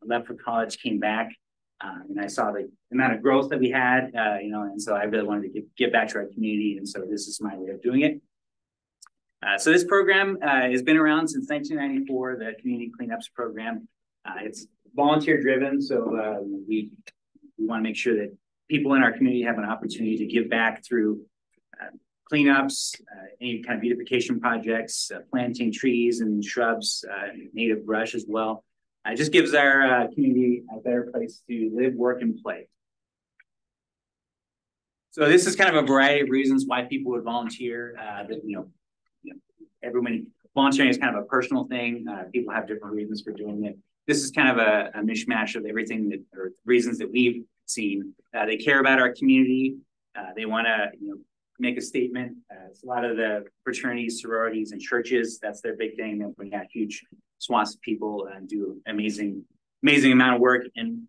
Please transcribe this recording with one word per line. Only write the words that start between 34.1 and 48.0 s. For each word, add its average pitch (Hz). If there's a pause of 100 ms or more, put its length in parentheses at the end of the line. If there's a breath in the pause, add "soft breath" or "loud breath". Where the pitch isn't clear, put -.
So 147
this 175
is 190
kind 185
of 147
a 131
variety 139
of 139
reasons 135
why 127
people 131
would 120
volunteer. 117
Uh, 104
that, 107
you 104
know, 92 (540)
you -
know, - (440)
everyone, 120 (260)
volunteering 135
is 120
kind 120
of 101
a -
personal 127
thing. 120
Uh, 98
people 110
have 110
different 104
reasons 107
for -
doing 104
it. 101 (300)
This 143
is 135
kind 135
of 117
a, 107
a 107
mishmash 110
of 107
everything 110
that, 98 (100)
or 95 (120)
reasons 120
that 95
we've 120 (220)
seen. 98 (200)